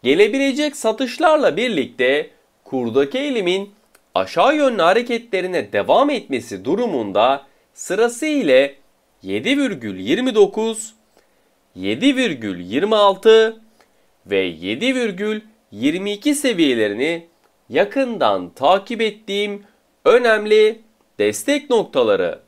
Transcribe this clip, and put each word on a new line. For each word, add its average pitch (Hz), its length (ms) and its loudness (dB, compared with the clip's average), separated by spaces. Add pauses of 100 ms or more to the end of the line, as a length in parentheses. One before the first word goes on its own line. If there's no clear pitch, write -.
Gelebilecek 262 720 0
satışlarla 240 800 0
birlikte 147 720 -2 (340)
kurdaki 131 540 -2
eğilimin 202 540 -2 (440)
aşağı 170 400 0
yönlü 262 260 0
hareketlerine 190 920 -2
devam 202 360 2
etmesi 113 560 -6
durumunda 131 800 0 (280)
sırası 233 520 -4
ile 147 500 2 (480)
yedi 113 340 -2
virgül 127 420 -4
yirmi 202 360 -2
dokuz, 214 580 0 (840)
yedi 120 400 0
virgül 120 440 -4
yirmi 139 360 -2
altı 220 680 4 (640)
ve 98 120 -2
yedi 95 580 -2
virgül 214 460 -6 (300)
yirmi 185 400 -4
iki 240 240 -2
seviyelerini 156 920 0 (420)
yakından 156 800 0
takip 196 520 0
ettiğim 202 640 -6 (420)
önemli 214 760 4 (380)
destek 277 500 -2
noktaları. 110 760 0